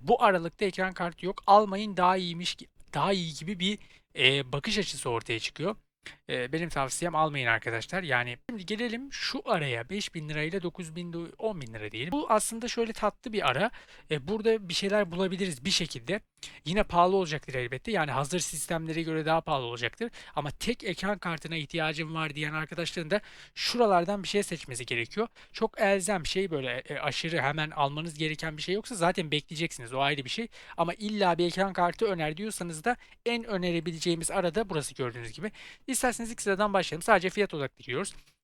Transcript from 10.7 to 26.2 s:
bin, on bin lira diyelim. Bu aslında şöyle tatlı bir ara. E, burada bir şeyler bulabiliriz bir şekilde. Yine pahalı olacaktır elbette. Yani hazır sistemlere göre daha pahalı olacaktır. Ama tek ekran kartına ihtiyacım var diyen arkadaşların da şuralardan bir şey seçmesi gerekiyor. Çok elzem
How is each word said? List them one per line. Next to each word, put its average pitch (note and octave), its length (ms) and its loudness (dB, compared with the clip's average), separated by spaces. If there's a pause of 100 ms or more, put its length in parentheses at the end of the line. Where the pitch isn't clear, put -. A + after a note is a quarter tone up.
bin, E3+ 420 -8
on G#3 240 -4
bin A2+ 120 -10
lira G#2+ 180 -8
diyelim. B2+ 200 -6
Bu C#4+ 200 0
aslında A3+ 360 2
şöyle A3+ 260 -2
tatlı G#3+ 400 -4
bir F3 160 2
ara. E3 220 2 (400)
E, C#3+ 160 -2
burada G#3+ 420 0
bir F3 40 -4
şeyler G3+ 380 2
bulabiliriz F3 540 -2
bir F#3+ 60 0
şekilde. A#2+ 500 -2 (440)
Yine F#3+ 180 4
pahalı F3+ 320 6
olacaktır D#3 380 -2
elbette. C3 380 -4
Yani D#3 200 2
hazır C#3+ 280 0
sistemlere D#3+ 640 -2
göre D#3+ 240 -2
daha D#3+ 160 4
pahalı C3+ 240 0
olacaktır. A#2+ 460 -4 (240)
Ama C#3+ 160 -2
tek - 320 -4
ekran G3 340 -2
kartına E3 380 -6
ihtiyacım D#3+ 600 -4
var D#3 200 -4
diyen D3+ 180 -4
arkadaşların D#3 580 -6
da G#3 100 2 (340)
şuralardan G3+ 680 4
bir D3 40 -8
şey G3+ 160 2
seçmesi B2+ 420 -8
gerekiyor. A#2+ 420 -2 (260)
Çok - 280 -2
elzem G3 440 4